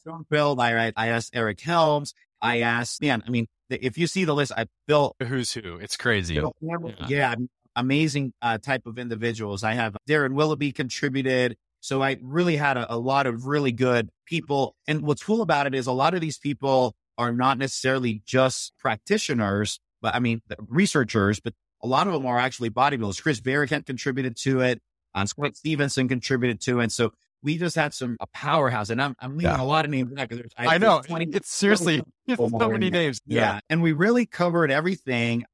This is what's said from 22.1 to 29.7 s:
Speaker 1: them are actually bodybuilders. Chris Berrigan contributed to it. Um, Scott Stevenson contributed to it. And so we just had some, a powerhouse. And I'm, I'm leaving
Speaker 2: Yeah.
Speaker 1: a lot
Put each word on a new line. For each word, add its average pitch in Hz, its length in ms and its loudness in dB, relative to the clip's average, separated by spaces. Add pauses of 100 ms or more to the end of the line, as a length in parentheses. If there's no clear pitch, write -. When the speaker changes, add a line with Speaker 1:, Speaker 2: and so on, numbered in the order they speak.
Speaker 1:
them 135 140 -2
are 120 120 0
actually 123 320 -2
bodybuilders. 120 500 0
Chris 135 200 0
Berrigan 139 440 0
contributed 127 520 -4
to 135 240 0
it. 123 200 2 (360)
Um, 98 100 0
Scott 143 300 -4
Stevenson 143 500 0
contributed 120 540 0
to 123 180 0
it. 117 60 2
And 104 80 0
so 113 200 0 (300)
we 151 160 -2
just 170 160 -2
had 151 180 0
some, 120 280 -6
a 98 80 -8
powerhouse. 131 600 0
And 117 140 0
I'm, 143 160 -2
I'm 127 180 -10
leaving 165 140 0
Speaker 2:
Yeah. 135 100 0
Speaker 1:
a 131 40 -2
lot 151 200 2